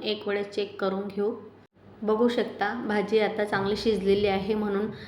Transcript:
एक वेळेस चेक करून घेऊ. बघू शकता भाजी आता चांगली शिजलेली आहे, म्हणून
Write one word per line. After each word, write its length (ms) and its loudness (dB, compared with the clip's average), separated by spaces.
एक 240 -4
वेळेस 220 -2
चेक 320 -6
करून 260 -2
घेऊ. 240 -2
बघू 260 4
शकता 460 0
भाजी 320 2
आता 240 2
चांगली 320 0
शिजलेली 520 2
आहे, 260 2
म्हणून 340 0